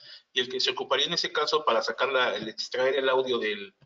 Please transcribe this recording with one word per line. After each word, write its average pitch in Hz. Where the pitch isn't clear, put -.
y 131
el 123
que 127
se 135
ocuparía 135
en 170
ese 165
caso 151
para 143
sacar 131
la, 127
el 107
extraer 131
el 135
audio 127
del, 101